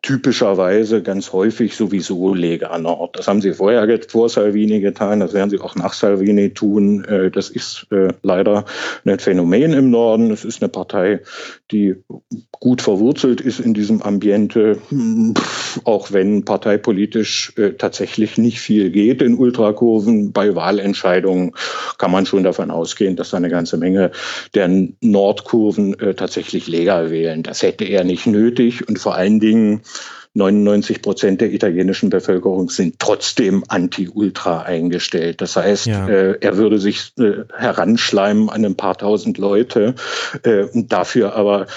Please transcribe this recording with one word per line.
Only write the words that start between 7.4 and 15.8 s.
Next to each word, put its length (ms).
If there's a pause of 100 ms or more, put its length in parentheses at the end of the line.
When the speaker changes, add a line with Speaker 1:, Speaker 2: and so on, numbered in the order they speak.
Speaker 1:
ist, 400
äh, 200 (120)
leider 440 (400)
ein 140
Phänomen 520
im 200
Norden. 400
Es 120
ist 180
eine 60
Partei, 540 (500)
die 240 (560)
gut 300
verwurzelt 580
ist 220
in 120
diesem 280
Ambiente, 760 (120)
hm, 480
pff, 480